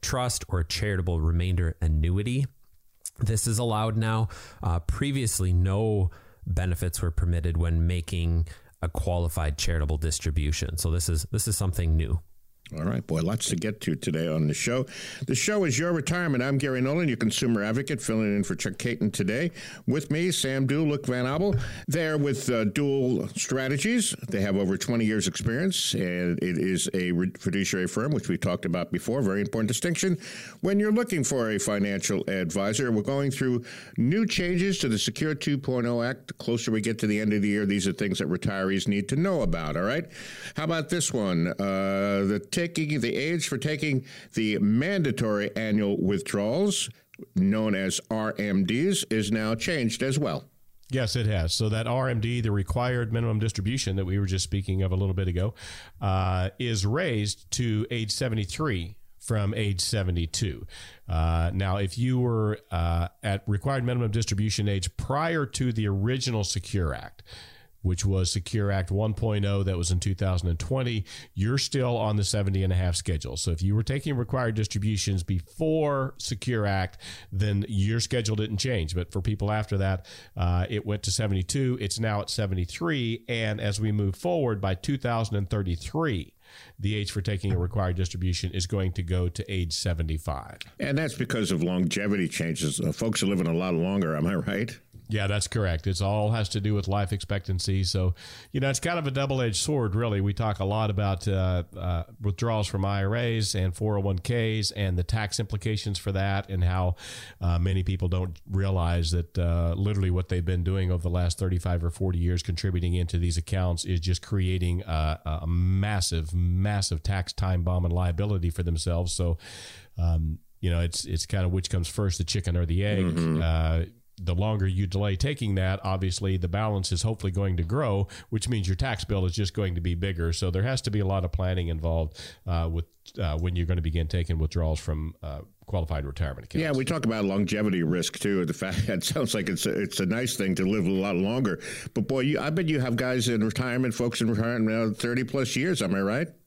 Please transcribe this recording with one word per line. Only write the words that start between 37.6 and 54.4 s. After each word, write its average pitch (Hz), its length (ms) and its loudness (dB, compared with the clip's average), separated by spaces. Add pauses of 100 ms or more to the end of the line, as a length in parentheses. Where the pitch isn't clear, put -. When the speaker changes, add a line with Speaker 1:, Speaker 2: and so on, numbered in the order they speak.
Speaker 2:
these 98 220 2
are 92 60 2
things 98 260 -2
that 78 100 0
retirees 95 580 0
need 101 220 0
to 135 60 2
know 170 260 2
about, 82 340 0
all 85 60 0
right? 127 240 -2 (500)
How 151 100 -2
about 160 240 -2
this 175 220 0
one? 92 360 2
Uh, 98 800 0
the 104 400 0
taking, 156 320 -2
the 117 160 0
age 156 320 0
for 135 100 -2
taking 147 480 0 (280)
the 107 260 2
mandatory 117 960 2
annual 107 460 2
withdrawals, 107 880 0 (460)
known 104 400 4
as 95 260 -2 (100)
R 110 260 -2
M 98 280 2
Ds, 143 440 2
is 107 220 2
now 107 240 2
changed 123 480 0
as 135 160 2
well. 95 240 -2 (480)
Speaker 3:
Yes, 127 240 0
it 117 120 0
has. 87 260 2
So 107 160 0
that 110 180 0
R 131 220 0
M 117 100 0
D, 120 220 0
the 110 100 0
required 120 600 0
minimum 113 260 0
distribution 107 560 0
that 98 100 0
we 95 140 0
were 101 60 2
just 92 180 0